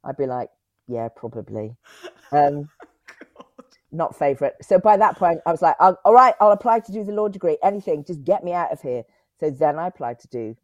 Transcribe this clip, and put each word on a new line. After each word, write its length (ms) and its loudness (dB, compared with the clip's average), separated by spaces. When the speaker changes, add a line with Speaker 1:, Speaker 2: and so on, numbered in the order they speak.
Speaker 1:
I'd 140 -10
be 100 -4
like, 240 -8
"Yeah, 220 -8
probably." 680 -12
Um, 380 0
Speaker 2:
<laughs> 580 -20
God. 280 -20
Speaker 1:
not 240 -6
favourite. 380 -2
So 160 2
by 180 4
that 200 0
point, 280 0
I 60 0
was 100 -4
like, 180 2
"I'll, 260 4
all 80 6
right, 280 8
I'll 100 6
apply 300 0
to 100 -18
do 120 -8
the 100 -10
law 160 -4
degree, 340 -4
anything, 400 -2
just 200 -12
get 200 -2
me 100 -6
out 180 -4
of 100 -10
here." 220 -8
So 80 -4
then 300 -2
I 80 -6
applied 320 -10
to 80 -20
do 360 -10